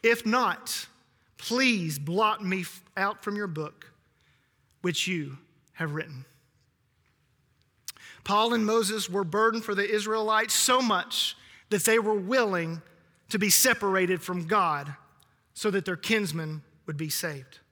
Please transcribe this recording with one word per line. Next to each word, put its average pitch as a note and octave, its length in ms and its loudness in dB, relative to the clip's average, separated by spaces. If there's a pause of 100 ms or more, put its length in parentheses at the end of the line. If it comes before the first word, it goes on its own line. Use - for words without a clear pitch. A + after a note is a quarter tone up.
If A#3 200 4
not, A3 600 0 (500)
please A3 640 0
blot G#3 460 0
me F#3 160 -2
f-, - 200 -12 (160)
out G3+ 280 -2
from G3+ 100 -4
your G#3 140 -4
book, D#3 420 -10 (920)
which F3+ 260 -2
you C#3+ 300 -4 (340)
have D#3+ 180 -4
written.'" D3 340 -8 (2000)
Paul A3 320 2
and A3 100 2
Moses G#3+ 440 0
were F#3+ 160 -2
burdened A3 400 2
for G3+ 100 -2
the G3 140 0
Israelites A3 680 0
so B3+ 260 4
much - 560 0 (340)
that G3+ 140 0
they A3+ 140 6
were G#3+ 160 2
willing F#3+ 680 0 (480)
to G#3+ 80 -2
be G3 120 2
separated F#3+ 720 4
from F3+ 240 -6
God D#3+ 500 0 (580)
so G#3 180 -2
that F#3+ 120 0
their F3+ 120 -4
kinsmen D#3+ 680 -2 (240)
would D#3 100 -8
be D3+ 140 -6
saved. C#3+ 480 -8 (140)